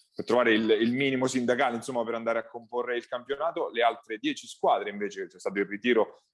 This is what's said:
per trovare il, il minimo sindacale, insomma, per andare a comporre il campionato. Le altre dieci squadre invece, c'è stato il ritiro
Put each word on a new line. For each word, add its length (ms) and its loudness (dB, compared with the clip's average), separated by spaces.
per 80 -8
trovare 260 4
il, 180 4
il 200 4
minimo 360 0
sindacale, 500 0
insomma, 260 -4
per 120 -4
andare 240 -2
a 60 -6
comporre 520 -6
il 100 -6
campionato. 640 -4
Le 120 0
altre 340 -2
dieci 300 -4
squadre 420 0
invece, 380 -6
c'è 120 -20
stato 200 -4
il 60 0
ritiro 580 0